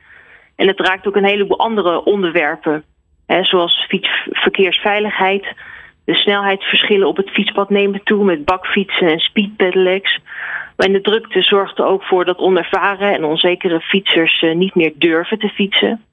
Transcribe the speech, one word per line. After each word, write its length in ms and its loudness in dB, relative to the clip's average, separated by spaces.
En 100 2
het 140 2
raakt 260 -2
ook 100 0
een 80 2
heleboel 340 2
andere 460 0
onderwerpen. 800 0
Hè, 180 0
zoals 440 0
fietsverkeersveiligheid. 1600 -2
De 100 0
snelheidsverschillen 920 0
op 80 -2
het 140 -2
fietspad 400 -2
nemen 340 0
toe 200 2
met 200 0
bakfietsen 640 -2
en 100 2
speedpedelecs. 1000 0
Maar 120 2
de 120 2
drukte 420 0
zorgt 360 0
er 60 0
ook 180 2
voor 220 2
dat 140 -2
onervaren 760 0
en 100 -2
onzekere 560 0
fietsers, 600 0
eh, 120 2
niet 200 0
meer 200 2
durven 440 0
te 100 -2
fietsen. 540 0